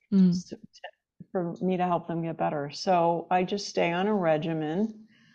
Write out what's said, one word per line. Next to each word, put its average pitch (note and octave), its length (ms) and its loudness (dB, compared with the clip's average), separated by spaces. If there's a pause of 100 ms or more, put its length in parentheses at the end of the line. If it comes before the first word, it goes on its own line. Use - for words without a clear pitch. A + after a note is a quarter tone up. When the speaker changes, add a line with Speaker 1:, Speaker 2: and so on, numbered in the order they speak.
(100)
Speaker 1:
Mm. F#3+ 200 6
Speaker 2:
s-, F3+ 140 -2
to, - 120 -14 (760)
for E3+ 300 -4
me F#3 160 0
to F3+ 80 0
help E3+ 240 -2
them E3 140 -4
get E3 160 -6
better. D#3 320 -4
So E3+ 600 2
I F#3 140 4
just G3+ 240 -4
stay F3 240 0
on F3+ 140 0
a G#3+ 80 2
regimen E3 880 0 (300)